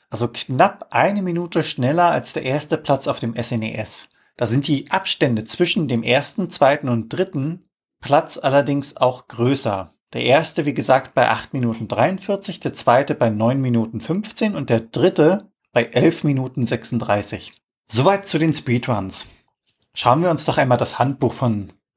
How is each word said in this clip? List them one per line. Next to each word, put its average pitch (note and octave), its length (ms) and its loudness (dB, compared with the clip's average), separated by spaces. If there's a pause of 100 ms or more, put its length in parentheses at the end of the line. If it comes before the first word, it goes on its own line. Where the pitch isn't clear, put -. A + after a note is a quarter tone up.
also A#2 180 -2
knapp - 640 0
eine F#3+ 300 2
Minute F3 420 -2
schneller D3 420 0
als D#3 280 0
der D3+ 100 -6
erste D3 340 -2
Platz C#3+ 300 -2
auf C3+ 120 -4
dem A#2 160 -6
S B2 160 -4
N A2+ 100 -2
E A2 120 -6
S. - 340 -10 (280)
Da A#2+ 120 -2
sind B2+ 200 0
die C#3 220 -2
Abstände C3+ 540 0
zwischen E3+ 440 -2
dem A#2 140 -2
ersten, A#2+ 480 -2
zweiten C#3 400 2
und A2+ 200 -2
dritten E3 560 -4 (340)
Platz - 380 0
allerdings C#3+ 580 0
auch B2+ 320 0
größer. A#2 640 -2 (200)
Der B2 100 -4
erste, D3 420 2
wie C#3+ 100 -2
gesagt, C3 380 0
bei A#2 160 4
acht - 240 -4
Minuten A2+ 340 -2
dreiundvierzig, F#3 720 -2
der - 140 -6
zweite C3 420 2
bei A#2 140 2
neun A2+ 300 0
Minuten A#2 400 0
fünfzehn G3+ 560 -4
und C3+ 140 -6
der A#2 100 4
dritte E3+ 720 2 (220)
bei A#2 120 4
elf D#3+ 380 2
Minuten C3 420 0
sechsunddreißig. A2+ 880 -4 (380)
Soweit F#3+ 360 2
zu - 100 -2
den D#3 160 2
Speedruns. A#2 720 -2 (720)
Schauen C3+ 220 4
wir F3 80 2
uns D#3+ 160 -2
doch D3 140 0
einmal B2+ 180 4
das - 220 -4
Handbuch C3 340 0
von G#2 360 -2 (280)